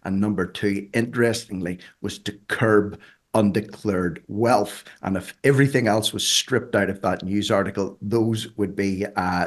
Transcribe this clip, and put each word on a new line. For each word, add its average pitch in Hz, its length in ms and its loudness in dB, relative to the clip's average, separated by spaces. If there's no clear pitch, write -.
And 98 180 -2
number 95 240 0
two, 101 480 -4
interestingly, 113 840 -2
was - 200 -8
to - 120 -8
curb 104 500 4
undeclared 101 960 0
wealth. 110 560 2
And 95 140 -2
if - 180 -8
everything 139 420 4
else 110 260 2
was - 140 -4
stripped - 480 0
out 98 160 2
of 101 120 -8
that 92 200 0
news 101 260 -2
article, 98 540 0
those 110 540 0
would 98 180 -2
be, 98 400 -2
uh, 90 320 0